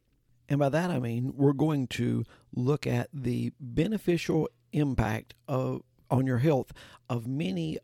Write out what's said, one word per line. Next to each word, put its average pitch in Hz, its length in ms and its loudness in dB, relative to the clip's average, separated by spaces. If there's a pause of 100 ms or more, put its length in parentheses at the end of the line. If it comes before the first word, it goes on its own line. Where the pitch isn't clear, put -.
(480)
And 143 120 2
by 143 100 4
that, 170 220 0
I 143 80 -2
mean 123 360 -2
we're 139 160 6
going 143 360 0
to 117 380 -2 (280)
look 127 320 0
at 120 260 0
the 120 480 -4
beneficial 165 880 0 (240)
impact 117 640 0 (140)
of, 131 340 -2 (300)
on 131 160 4
your 123 120 2
health 139 340 2 (360)
of 120 160 -2
many 160 580 -4